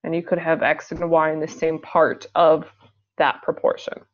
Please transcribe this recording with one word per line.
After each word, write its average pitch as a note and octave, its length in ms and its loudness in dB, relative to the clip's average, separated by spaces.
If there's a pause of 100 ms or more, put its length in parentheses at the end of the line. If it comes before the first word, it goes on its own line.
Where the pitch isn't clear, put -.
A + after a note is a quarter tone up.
and D#3+ 100 -4
you E3+ 80 -2
could E3+ 160 -2
have E3 240 0
x D3+ 300 -2
and E3 180 -6
y D#3 220 4
in D#3 80 -6
the D#3 80 -6
same D#3+ 320 -4
part - 560 0
of D#3+ 360 4 (460)
that - 240 0
proportion. - 540 -2 (180)